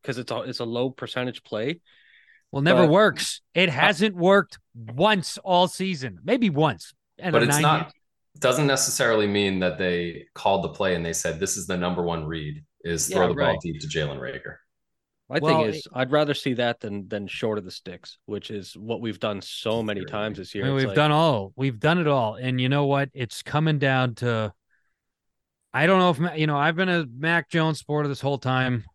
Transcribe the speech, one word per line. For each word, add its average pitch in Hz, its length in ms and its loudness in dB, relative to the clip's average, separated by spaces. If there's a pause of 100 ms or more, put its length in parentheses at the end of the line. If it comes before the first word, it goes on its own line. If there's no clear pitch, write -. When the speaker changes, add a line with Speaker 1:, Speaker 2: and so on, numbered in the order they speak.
Speaker 1:
'cause 123 160 -8
it's 123 120 -10
a, 120 120 -4
it's 127 180 -10
a 120 40 -4
low 123 260 -2
percentage 123 520 -8
play. 127 380 -6 (720)
Speaker 2:
Well, 139 100 -2
never 175 200 6
Speaker 1:
But 156 80 6
Speaker 2:
works. 196 520 4 (120)
It 180 140 4
Speaker 1:
I 147 40 -2
Speaker 2:
hasn't 180 440 2
worked 185 420 4 (160)
once 151 640 0
all 180 300 4
season. 131 560 -6
Maybe 233 260 2
once. 139 440 0 (240)
And 180 140 -4
Speaker 3:
But - 100 6
Speaker 2:
a - 40 4
Speaker 3:
it's 147 160 4
Speaker 2:
ninety - 0 - (220)
Speaker 3:
not, - 80 -16 (460)
doesn't 135 280 2
necessarily 117 600 2
mean 101 340 0
that 90 180 -2
they 87 560 -2
called 98 300 0
the 87 60 -4
play 95 240 -2
and 82 100 -4
they 82 80 -4
said, 80 260 -6
"This 92 180 -4
is 98 100 -10
the 92 100 -4
number 87 260 -2
one 85 220 -4
read, 76 400 -8 (200)
is 85 240 -4
throw 90 140 0
Speaker 1:
Yeah, 85 60 4
Speaker 3:
the 82 60 0
ball 73 140 0
Speaker 1:
right. 78 140 0
Speaker 3:
deep 78 180 -8
to 76 60 -12
Jalen 73 320 -4
Reagor." - 380 -12 (720)
Speaker 1:
My 139 100 -2
Speaker 2:
Well, 156 220 2
Speaker 1:
thing 151 80 2
is, - 80 -4 (100)
Speaker 2:
it - 60 -20
Speaker 1:
I'd 127 180 -2
rather 147 240 2
see 131 200 -2
that 120 260 -2
than, 101 260 -8
than 101 220 -6
short 110 300 -4
of 95 60 -10
the 92 60 -14
sticks, - 560 -18
which 104 240 -10
is 98 260 -12
what 107 240 -8
we've 110 200 -6
done 104 220 -4
so - 380 -4
many 104 200 -4
Speaker 3:
Sure. - 80 -10
Speaker 1:
times 104 300 -6
this 92 160 -14
Speaker 2:
I 104 40 -6
Speaker 1:
year. 98 80 -4
Speaker 2:
mean, 135 80 0
Speaker 1:
It's 135 60 0
Speaker 2:
we've 131 80 2
Speaker 1:
like 98 80 -2
Speaker 2:
done 151 160 4
all, 143 420 2
we've 131 240 -2
done 160 200 2
it 156 100 0
all. 117 260 0
And 127 260 -2
you 127 80 0
know 143 180 2
what? 139 280 0
It's 127 300 -8
coming 156 340 0
down 127 380 2
to, 113 360 -2 (1200)
I 143 140 2
don't 190 140 6
know 180 100 6
if 135 80 0
Ma-, 170 160 0
you 156 120 0
know, 147 100 0
I've 156 200 2
been 185 120 0
a 170 180 0 (100)
Mac 165 320 0
Jones 160 300 0
supporter 147 300 -2
this 135 120 -6
whole 139 180 -2
time. 127 460 0 (100)